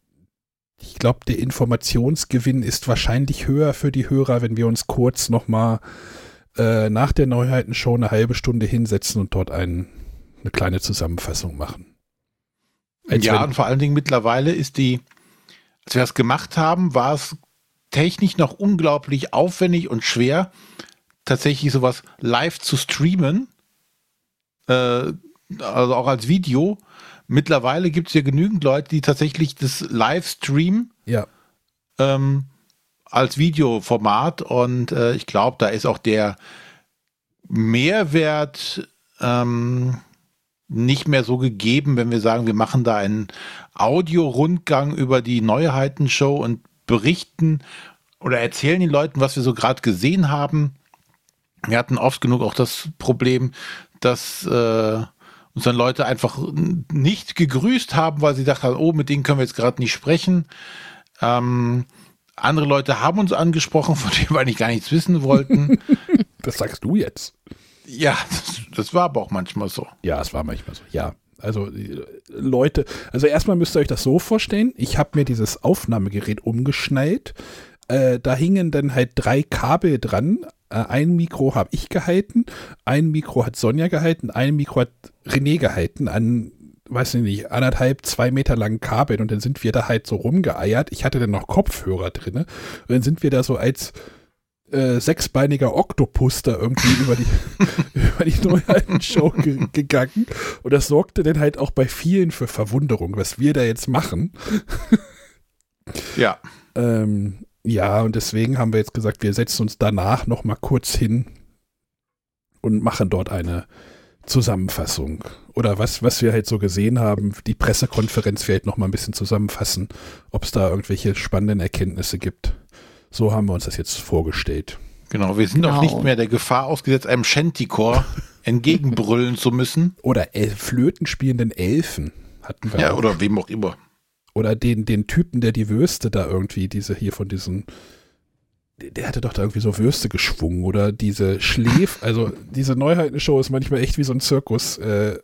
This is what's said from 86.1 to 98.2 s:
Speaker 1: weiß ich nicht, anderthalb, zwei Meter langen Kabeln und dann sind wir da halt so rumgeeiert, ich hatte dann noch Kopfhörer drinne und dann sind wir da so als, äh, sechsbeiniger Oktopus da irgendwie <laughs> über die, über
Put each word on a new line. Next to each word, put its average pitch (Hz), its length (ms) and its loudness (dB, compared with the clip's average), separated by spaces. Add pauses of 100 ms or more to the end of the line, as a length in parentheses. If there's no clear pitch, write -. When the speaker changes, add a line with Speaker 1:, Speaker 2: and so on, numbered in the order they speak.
Speaker 1:
weiß 123 260 -2
ich 120 80 2
nicht, 101 280 -2
anderthalb, 127 560 0
zwei 123 240 0
Meter 135 240 2
langen 110 240 0
Kabeln 117 420 0
und 107 120 -2
dann 107 80 0
sind 135 240 -2
wir 110 80 2
da 113 160 0
halt 113 180 -2
so - 80 -4
rumgeeiert, 117 800 0
ich - 120 -4
hatte 135 140 0
dann 117 120 0
noch 101 180 -4
Kopfhörer 92 640 -2
drinne 107 320 -6
und - 480 -12
dann 123 120 4
sind 147 220 0
wir 147 60 2
da 131 120 2
so 127 140 0
als, - 360 -2 (800)
äh, 131 280 2
sechsbeiniger 139 760 2
Oktopus - 640 2
da 120 140 0
irgendwie 127 320 0
<laughs> 123 120 4
über 131 140 2
die, 120 120 0 (680)
über - 300 2